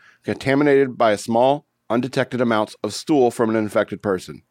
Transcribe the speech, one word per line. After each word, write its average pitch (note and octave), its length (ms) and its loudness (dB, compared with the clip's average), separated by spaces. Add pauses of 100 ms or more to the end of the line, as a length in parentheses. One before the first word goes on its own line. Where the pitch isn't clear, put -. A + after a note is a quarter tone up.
(240)
contaminated C3+ 720 0
by A2+ 140 4
a G2+ 60 0
small, B2+ 480 0 (240)
undetected B2 500 -2
amounts A2+ 440 0
of G#2 100 -6
stool C3 380 2
from A2+ 180 -2
an A2 60 0
infected G#2 460 -2
person." F2+ 500 -4